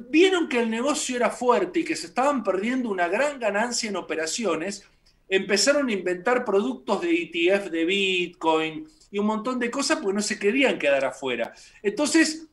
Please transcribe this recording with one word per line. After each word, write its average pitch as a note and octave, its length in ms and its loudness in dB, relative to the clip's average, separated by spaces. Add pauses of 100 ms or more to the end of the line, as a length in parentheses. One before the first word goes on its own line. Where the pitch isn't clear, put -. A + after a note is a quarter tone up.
vieron F4 380 4
que B3 140 0
el A3+ 80 -2
negocio B3 480 -2
era A3+ 120 2
fuerte G#3 520 2
y - 20 -2
que D#3+ 120 -4
se - 120 -8
estaban C4 360 0
perdiendo A3 460 -2
una F3 200 0
gran C#4 280 0
ganancia A3+ 520 -2
en G3 80 -4
operaciones, D#3+ 920 -4 (400)
empezaron G3+ 640 2
a - 20 -2
inventar F#3 540 0
productos G#3 560 0
de E3+ 220 2
E - 20 -8
T E3+ 280 2
F G3+ 160 0
de E3 140 -2
Bitcoin E3+ 1040 0 (240)
y G3+ 80 -4
un G#3 60 0
montón A3 340 -2
de A#3+ 100 -2
cosas C#4 300 -2
porque G3 160 -2
no G#3 60 0
se G3+ 180 -6
querían G#3+ 400 2
quedar C#3 240 2
afuera. B2 500 -4 (280)
Entonces, D4 720 2